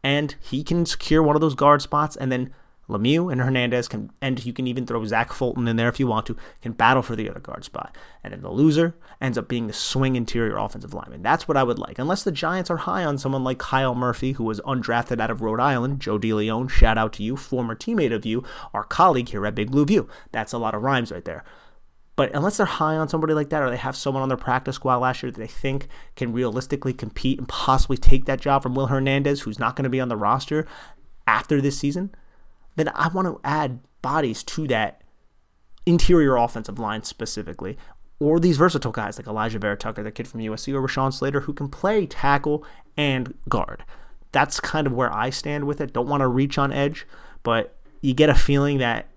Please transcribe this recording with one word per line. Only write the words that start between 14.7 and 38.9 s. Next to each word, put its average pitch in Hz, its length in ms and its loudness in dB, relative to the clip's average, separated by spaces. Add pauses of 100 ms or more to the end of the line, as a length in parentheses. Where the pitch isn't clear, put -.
out 113 100 -2
of 110 100 -6
Rhode 110 200 -2
Island. 131 400 0
Joe 104 180 -2
DeLeon, 110 500 -2
shout 110 300 8
out 110 160 0
to - 80 -8
you, 120 140 -4
former 117 400 -6
teammate 175 360 0
of 110 140 -4
you, 113 160 -2 (320)
our 107 100 -4
colleague 147 440 2
here 104 180 -6
at 107 80 -4
Big 110 160 -4
Blue 139 160 2
View. 196 220 2 (240)
That's 110 200 -6
a 120 60 -6
lot 113 160 -4
of 107 80 -6
rhymes 127 300 0
right 87 120 -12
there. 82 200 -10 (720)
But - 180 0
unless 170 220 0
they're 202 100 2
high 156 300 -2
on 156 120 -2
somebody 156 240 0
like 151 180 -2
that, 151 120 0
or 127 80 0
they 123 60 -6
have 131 200 -8
someone 135 280 -2
on 135 40 -2
their 131 80 0
practice 127 380 -2
squad 127 240 0
last 127 240 -2
year 123 80 -6
that 117 100 -14
they 110 60 -10
think 135 400 -4 (300)
can 123 160 -4
realistically 127 600 -2
compete 127 460 -2
and 123 100 -8
possibly - 480 4
take 139 300 12
that 135 140 0
job 139 240 2
from 127 100 -2
Will 135 140 0
Hernandez, 139 540 2
who's 107 180 -6
not 120 160 0
gonna 135 120 -2
be 131 120 0
on 127 80 -2
the 117 80 -2
roster 135 500 0 (600)
after 139 320 2
this 135 180 -2
season, 175 340 -4 (600)
then - 200 0
I 165 140 0
want 185 200 -2
to - 160 -8
add 139 360 -2 (200)
bodies 135 440 -2
to 156 240 -6
that 110 340 -2 (840)
interior 165 520 6
offensive 113 420 -2
line 107 240 -4
specifically, 101 760 -10 (420)
or 151 220 2
these 165 160 4
versatile 143 360 2